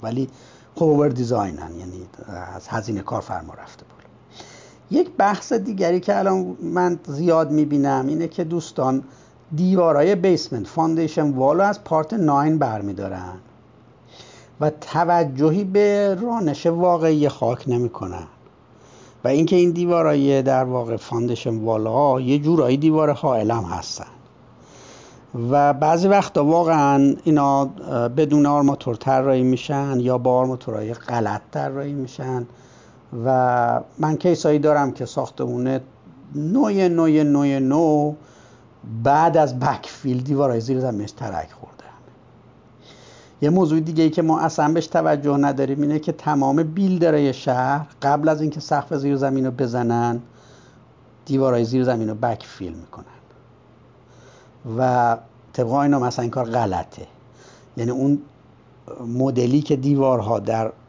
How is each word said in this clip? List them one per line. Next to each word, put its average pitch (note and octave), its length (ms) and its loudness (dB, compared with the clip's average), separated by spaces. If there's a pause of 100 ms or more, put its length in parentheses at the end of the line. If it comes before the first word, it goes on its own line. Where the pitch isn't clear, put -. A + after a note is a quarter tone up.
ولی B2 260 -6 (460)
خب E3+ 100 0
اوور D3+ 240 4
دیزاینن، G#2+ 720 -2
یعنی F2+ 240 -14 (520)
از F#2+ 140 -16
هزینه A2 340 -6
کارفرما F2+ 520 -10
رفته - 300 -20
بالا. - 180 -20 (880)
یک D4+ 280 0
بحث G3+ 340 0
دیگری F#3+ 480 0
که G3 180 0
الان F#3+ 440 -2
من F3 440 0
زیاد D#3+ 440 2
می‌بینم C#3+ 580 0
اینه D#3+ 200 -4
که E3+ 160 -6
دوستان D3+ 580 -2 (540)
دیوارهای F3 580 4
بیسمنت، F3 520 0
فاندیشن D#3+ 640 0
وال C3+ 260 2
رو F#3 60 4
از G3+ 220 0
پارت D#3 280 -2
ناین D#3 460 2
برمی‌دارن G2 760 -6 (1300)
و D3+ 100 0
توجهی D#3+ 920 0
به G3+ 580 2
رانش A3+ 440 -4
واقعی E3 640 2
خاک A#2+ 400 -2
نمی‌کنن G#2+ 580 -4 (960)
و B2 40 0
اینکه D#3 280 2
این F3 140 6
دیوارهای D#3 720 2
در C3 220 2
واقع A#2+ 320 -4
فاندیشن A#2 600 -4
وال A2 280 0
ها C3 340 2
یه C3 180 2
جورایی D3 380 2
دیوار D#3 340 2
حائل A#2+ 400 0
هم A#2 140 -2
هستن - 420 -10 (1400)
و C#3+ 220 4
بعضی D#3 360 2
وقتا F#3+ 360 2
واقعاً D3 720 4 (100)
اینا، C#3 380 4
اه، B2 460 -4
بدون D3 380 2
آرماتور C#3+ 480 0
طراحی C3 480 2
می‌شن C3 580 0
یا B2+ 180 0
با B2 200 2
آرماتورهای A#2+ 560 -4
غلط G#2+ 560 -4
طراحی C#3 420 -6
می‌شن C3 540 -6 (760)
و B2 560 2 (180)
من D#3 180 0
کیسایی D#3+ 420 2
دارم C#3+ 340 2
که B2+ 120 -10
ساختمون B2+ 760 -4 (540)
نوع، F#3+ 540 0
نوع، D#3+ 340 4
نوع، C#3+ 360 2
نوع D3+ 580 2 (840)
بعد D3+ 340 4
از C3+ 220 2
بکفیل B2+ 640 -4
دیوارهای C3+ 380 0
زیر B2+ 200 -2
زمینش G#2+ 300 -4
ترک F2+ 420 -10
خورده. - 320 -20 (1600)
یه D3 80 2
موضوع D#3+ 300 2
دیگه D#3+ 240 0
ای D#3 60 4
که E3 120 0
ما D#3+ 180 0
اصلاً D#3 320 0
بهش E3 140 0
توجه D3 500 0
نداریم C#3 460 0
اینه D3 160 0
که D#3 140 -4
تمام C#3 500 0
بیلدرهای D#3+ 720 2
شهر C3+ 540 -2 (160)
قبل D3 260 2
از D#3 120 2
اینکه D#3 200 -4
سقف D3 340 -4
زیر C#3+ 220 0
زمین C3+ 300 0
رو C3 40 -2
بزنن، A#2+ 680 -2 (1040)
دیوارهای C3 400 2
زیر B2+ 200 0
زمین A2+ 240 0
رو G#2+ 60 -6
بکفیل G#2+ 580 -6
می‌کنن E2+ 320 -18 (1700)
و B2 380 2 (360)
طبق A#2 200 -2
اینا C#3+ 260 2
مثلاً B2 240 -2
این A#2+ 80 -4
کار B2+ 140 -4
غلطه. A2+ 640 -4 (680)
یعنی A#2+ 140 -4
اون C#3 320 0 (840)
مدلی B2+ 560 0
که D3 140 0
دیوارها C3 640 2
در A2 340 -2 (160)